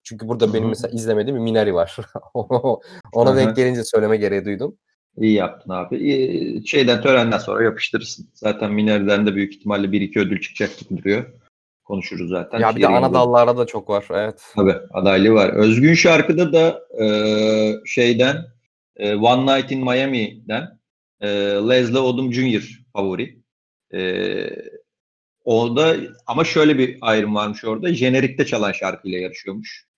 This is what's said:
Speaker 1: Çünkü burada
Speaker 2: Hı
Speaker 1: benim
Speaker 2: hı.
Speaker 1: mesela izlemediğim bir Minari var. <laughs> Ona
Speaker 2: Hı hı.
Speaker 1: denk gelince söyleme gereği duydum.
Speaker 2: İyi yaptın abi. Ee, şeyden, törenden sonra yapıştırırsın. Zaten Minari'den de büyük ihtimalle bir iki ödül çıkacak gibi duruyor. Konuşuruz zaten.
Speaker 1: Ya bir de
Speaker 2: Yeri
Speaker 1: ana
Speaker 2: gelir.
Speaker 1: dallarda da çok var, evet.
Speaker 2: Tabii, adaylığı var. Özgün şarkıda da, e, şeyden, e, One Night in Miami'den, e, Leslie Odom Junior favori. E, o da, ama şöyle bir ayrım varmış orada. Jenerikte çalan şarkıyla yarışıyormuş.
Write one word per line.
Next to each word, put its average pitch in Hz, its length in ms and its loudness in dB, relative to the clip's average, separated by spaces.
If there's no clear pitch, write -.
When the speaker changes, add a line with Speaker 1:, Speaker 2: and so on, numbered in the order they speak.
Speaker 1:
Çünkü 110 240 -14
burada 113 200 0
Speaker 2:
Hı 104 60 -2
Speaker 1:
benim 113 120 0
Speaker 2:
hı. 113 40 0
Speaker 1:
mesela 110 240 -6
izlemediğim 113 460 -2
bir 113 40 -2
Minari 110 320 0
var. 85 220 -2
<laughs> - 180 -16
Ona 120 160 4
Speaker 2:
Hı 131 40 4
hı. 131 40 2
Speaker 1:
denk 110 180 2
gelince 123 280 2
söyleme 110 340 2
gereği 98 280 -2
duydum. 104 320 -6
Speaker 2:
İyi 110 160 2
yaptın 95 360 -2
abi. 92 440 -4
Ee, 127 520 -4
şeyden, 123 360 2
törenden 120 360 4
sonra 104 260 -2
yapıştırırsın. - 680 -4
Zaten 104 400 -4
Minari'den 104 540 2
de 98 80 0
büyük 101 200 -2
ihtimalle 101 360 -4
bir 98 100 0
iki 98 180 -2
ödül 95 220 -2
çıkacak - 360 -8
gibi 90 220 -10
duruyor. 104 260 -2
Konuşuruz 92 460 -10
zaten. 90 300 -6
Speaker 1:
Ya 110 100 2
bir 113 60 -2
de - 40 -6
Speaker 2:
Yeri - 140 4
Speaker 1:
ana 123 140 4
Speaker 2:
gelir. 123 60 0
Speaker 1:
dallarda 120 440 4
da 120 80 0
çok - 240 -10
var, 101 220 -2
evet. 104 440 -6
Speaker 2:
Tabii, 95 200 4
adaylığı 95 400 4
var. 101 160 6
Özgün 113 440 4
şarkıda 160 600 2
da, 165 300 2
e, - 20 2
şeyden, 127 600 2
e, 104 200 -2
One 127 420 2
Night 131 140 -4
in 131 80 -4
Miami'den, 127 1000 -4
e, 104 60 -4
Leslie 127 300 2
Odom 127 340 -2
Junior 123 280 0
favori. 95 460 -6
E, 92 60 -8
o 117 320 0
da, 160 180 4
ama 127 160 -2
şöyle 151 340 4
bir 127 240 0
ayrım 107 340 0
varmış 104 300 -4
orada. 113 280 -2
Jenerikte 131 520 0
çalan 107 260 -2
şarkıyla 92 480 -8
yarışıyormuş. 98 640 -12